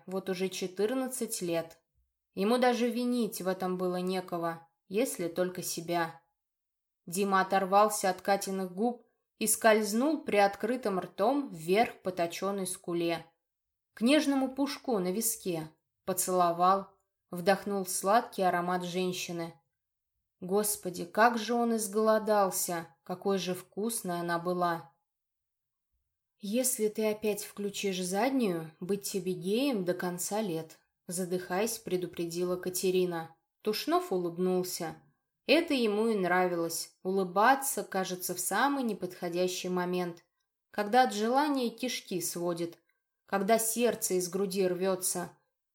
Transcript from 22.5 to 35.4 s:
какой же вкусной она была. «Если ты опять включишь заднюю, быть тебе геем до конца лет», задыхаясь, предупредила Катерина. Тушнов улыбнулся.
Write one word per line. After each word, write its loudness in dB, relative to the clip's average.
какой -2
же -2
вкусной -4
она -2
была. -2
«Если 0
ты 0
опять -2
включишь -4
заднюю, 0
быть -4
тебе -4
геем 0
до 0
конца -4
лет», -6
задыхаясь, -2
предупредила -4
Катерина. 0
Тушнов 0
улыбнулся. -2